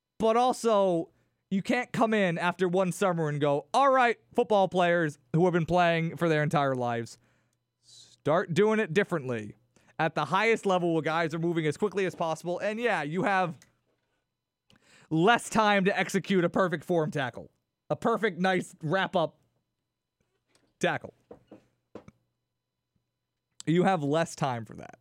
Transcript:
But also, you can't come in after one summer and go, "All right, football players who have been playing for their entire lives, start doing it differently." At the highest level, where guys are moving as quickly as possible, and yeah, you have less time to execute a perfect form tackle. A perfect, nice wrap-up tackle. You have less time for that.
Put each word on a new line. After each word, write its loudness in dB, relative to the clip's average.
But 2
also, 2
you 0
can't -2
come 0
in 0
after -2
one 0
summer 0
and -4
go, 0
"All 4
right, 4
football 2
players 2
who 4
have 2
been 0
playing 2
for 0
their 2
entire 0
lives, -4
start -4
doing 4
it -2
differently." -2
At 0
the -2
highest 0
level, 2
where 0
guys -2
are -4
moving 0
as -2
quickly -2
as -6
possible, -4
and -4
yeah, 0
you -4
have 0
less 2
time 2
to 0
execute 0
a 2
perfect -2
form -2
tackle. -8
A -4
perfect, -2
nice -2
wrap-up -2
tackle. -4
You 2
have 0
less -2
time -4
for -18
that. -18